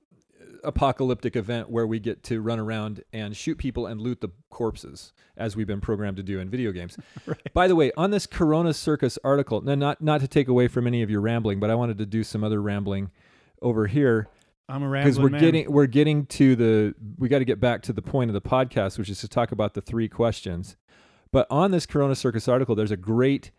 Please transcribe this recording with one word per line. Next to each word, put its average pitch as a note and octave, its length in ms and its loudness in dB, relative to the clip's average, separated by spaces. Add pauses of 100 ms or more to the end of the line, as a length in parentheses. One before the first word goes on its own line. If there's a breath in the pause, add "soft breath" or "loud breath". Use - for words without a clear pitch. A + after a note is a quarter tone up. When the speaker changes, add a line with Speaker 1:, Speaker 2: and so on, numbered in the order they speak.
(640)
Speaker 1:
apocalyptic B2+ 680 0
event A#2 360 -6
where A#2 160 0
we A2+ 120 -2
get G#2+ 240 -6
to A2+ 180 -4
run A2+ 200 -2
around G#2+ 420 -6 (100)
and G#2 240 -8
shoot - 220 -6
people C3 280 -4
and G#2+ 140 -8
loot A#2+ 200 -6
the G#2 80 -6 (220)
corpses, - 600 -8 (240 soft breath)
as G#2 200 -6
we've A2 100 -4
been G2 140 -4
programmed G2+ 360 -4
to G2 60 -8
do F#2+ 160 -6
in F#2 100 -8
video A#2+ 240 -4
games. F2 240 -10 (160)
Speaker 2:
<laughs> - 140 -20
Right. - 260 -10
Speaker 1:
By F3+ 160 4
the F#3 60 4
way, E3 220 4
on F#3+ 160 0
this G3+ 140 0
Corona D#3+ 460 2
Circus C#3+ 520 0
article, C3+ 360 2
now C3+ 140 -2
not, C#3+ 260 0
not D3+ 200 2
to C3+ 80 -2
take C#3+ 200 2
away B2 200 4
from A#2+ 180 0
any A#2+ 160 0
of G#2 80 -2
your G#2 100 2
rambling, A2 380 0
but G#2 100 0
I A2+ 60 2
wanted A#2 240 0
to G#2+ 80 -4
do A2 160 0
some G#2+ 220 -4
other G#2+ 180 0
rambling G2+ 480 -4 (500 soft breath)
over A2+ 280 2
here. A2+ 400 2 (400 soft breath)
Speaker 2:
I'm C3+ 140 -6
a C#3 40 -4
Speaker 1:
'Cause C#3 320 2
Speaker 2:
rambling C#3 60 2
Speaker 1:
we're C3+ 60 6
Speaker 2:
man. C#3+ 100 0
Speaker 1:
getting, D#3+ 320 4
we're C#3+ 140 6
getting D3 400 2
to C3 300 4
the, A2 380 4 (240)
we B2+ 100 0
gotta C3+ 160 2
get A#2 160 0
back A#2+ 220 0
to - 100 -6
the G2 100 -8
point B2 280 -2
of G#2 40 -2
the G2+ 60 -4
podcast, B2 580 -2
which G2+ 120 -6
is G2 100 -10
to G#2+ 80 -10
talk A#2 240 -2
about G#2 220 -2
the G#2 60 -8
three A2+ 280 -4
questions. - 680 -4 (560 soft breath)
But B2+ 180 4
on E3+ 200 2
this F3 160 0
Corona C#3 280 2
Circus A2+ 320 -2
article, B2+ 280 2
there's G#2+ 160 0
a G#2 60 -2
great A#2+ 640 0